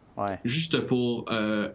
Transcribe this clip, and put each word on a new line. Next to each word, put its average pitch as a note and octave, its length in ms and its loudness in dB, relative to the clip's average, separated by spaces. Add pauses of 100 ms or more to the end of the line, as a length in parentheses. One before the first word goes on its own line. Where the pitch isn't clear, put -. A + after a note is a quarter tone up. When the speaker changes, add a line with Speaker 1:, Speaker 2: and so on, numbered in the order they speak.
(180)
Speaker 1:
Ouais. G2+ 260 -2
Speaker 2:
juste C#3+ 380 0
pour, A#2+ 500 0
euh, G#2+ 440 0